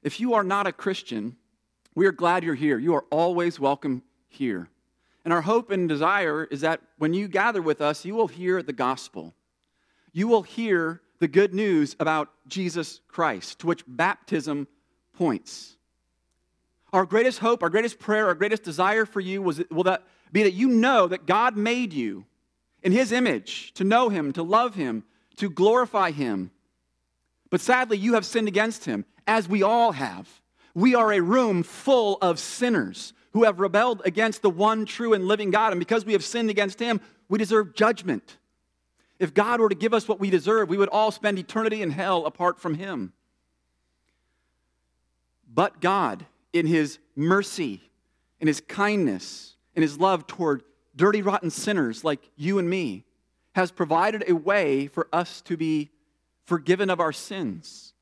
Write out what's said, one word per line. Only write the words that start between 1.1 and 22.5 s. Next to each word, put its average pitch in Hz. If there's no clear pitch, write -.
we 180
are 190
glad 175
you're 165
here. 139
You 160
are 143
always 170
welcome 139
here. 98
And 165
our 170
hope 226
and 185
desire 160
is 139
that 160
when 156
you 196
gather 196
with 156
us, 151
you 190
will 220
hear 180
the 147
gospel. 123
You 190
will 226
hear 170
the 170
good 180
news 180
about 156
Jesus 170
Christ, 139
to 160
which 170
baptism 147
points. -
Our 190
greatest 226
hope, 233
our 170
greatest 226
prayer, 214
our 180
greatest 208
desire 190
for 208
you 190
was, 170
will 165
that 185
be 208
that 190
you 233
know 233
that 175
God 214
made 226
you 107